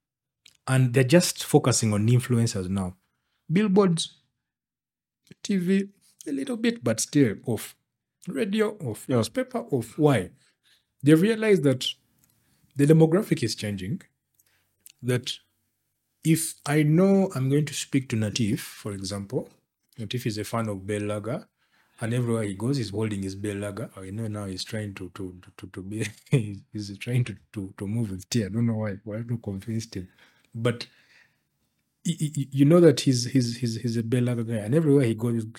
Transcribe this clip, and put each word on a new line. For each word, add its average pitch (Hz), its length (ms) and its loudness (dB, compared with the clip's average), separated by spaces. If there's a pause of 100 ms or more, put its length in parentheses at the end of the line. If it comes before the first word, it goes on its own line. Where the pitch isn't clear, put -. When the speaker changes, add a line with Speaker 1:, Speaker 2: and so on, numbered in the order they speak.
(680)
Speaker 1:
And 131 260 2
they're 131 120 4
just 165 400 4
focusing 120 480 2
on 104 160 2
influencers 117 600 2
now. 95 280 -4 (540)
Billboards, 190 680 2 (1300)
T 202 120 0
V, 196 320 2 (380)
a 156 60 -6
little 269 240 -4
bit, 233 260 -2
but 117 160 0
still 123 380 2 (100)
off. - 300 -6 (520)
Radio 214 500 -2
off. 117 300 -8
Speaker 2:
Yeah. 131 80 2
Speaker 1:
Newspaper 233 540 -2
off. 120 280 -4
Why? 131 320 2 (720)
They 147 120 8
realize 214 480 4
that 131 240 2 (880)
the 143 100 4
demographic 160 560 4
is 110 120 -4
changing. 104 480 -6 (1000)
That 123 300 -4 (880)
if 160 320 2 (120)
I 151 160 2
know 185 520 4
I'm 131 140 -2
going 143 180 2
to - 80 -10
speak - 360 -2
to 117 60 -2
Natif, 107 420 -2
for - 340 -12
example, 98 560 -8 (500)
Natif 113 280 -8
is 107 120 -4
a 104 60 -6
fan 113 240 -4
of 98 180 -8
Bell 104 160 -4
Lager, 107 440 -6 (560)
and 117 120 -4
everywhere 117 300 0
he 101 100 -6
goes, 117 220 -2
he's 107 140 -4
holding 104 320 -4
his 95 120 -6
Bell 101 220 -6
Lager. 101 400 -8
I 95 140 -14
know 113 180 -6
now 104 180 -8
he's 92 180 -8
trying 107 300 -8
to, 92 200 -12
to, 92 280 -10
to, - 140 -20
to, - 120 -16
to 95 140 -12
be, 107 240 -6 (240)
<laughs> 104 320 0 (100)
he's 101 260 -10
trying 123 260 -2
to, 101 120 -8 (180)
to, 98 240 -8
to 101 80 -8
move 110 240 -4
with 92 180 -12
tea. 117 160 0
I 95 40 -6
don't 117 180 -2
know 117 80 0
why. 107 300 -4
Why 104 140 -8
have 117 120 -10
not 117 120 -6
convinced 107 540 -8
him? 92 120 -10 (460)
But 117 320 -4 (1200)
y-, 165 140 -2
y-, 151 160 -2
y-, 135 140 -2
you 139 160 4
know 175 140 8
that 160 200 8
he's, 123 260 2
he's, 117 320 0
he's, 113 180 -2
he's 117 200 -4
a 117 60 -2
Bell 120 220 0
Lager 120 200 -2
guy, 113 120 -4
and 107 180 -2
everywhere 143 300 4
he 113 100 2
goes, 117 320 -2 (120)